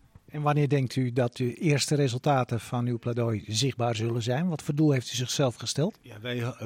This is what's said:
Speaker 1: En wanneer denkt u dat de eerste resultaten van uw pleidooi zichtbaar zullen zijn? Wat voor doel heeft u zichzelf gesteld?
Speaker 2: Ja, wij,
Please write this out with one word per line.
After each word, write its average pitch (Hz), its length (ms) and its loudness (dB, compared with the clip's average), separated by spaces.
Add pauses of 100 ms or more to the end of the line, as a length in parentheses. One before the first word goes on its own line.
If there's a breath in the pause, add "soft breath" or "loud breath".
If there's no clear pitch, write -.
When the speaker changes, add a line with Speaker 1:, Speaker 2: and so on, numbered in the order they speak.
(240)
Speaker 1:
En 151 180 -8
wanneer 147 260 4
denkt 135 280 0
u 127 160 0
dat 123 240 0
de 120 180 -2
eerste 147 400 2
resultaten 127 680 2
van 120 260 -4
uw 120 120 -2
pleidooi 117 480 -2
zichtbaar 117 500 0
zullen 117 260 -2
zijn? 127 260 0
Wat 156 140 -4
voor 147 120 -4
doel 151 160 4
heeft 131 220 0
u - 40 -8
zichzelf 123 380 0
gesteld? 139 460 -4
Speaker 2:
Ja, 107 200 -18
wij, 120 320 -4 (140)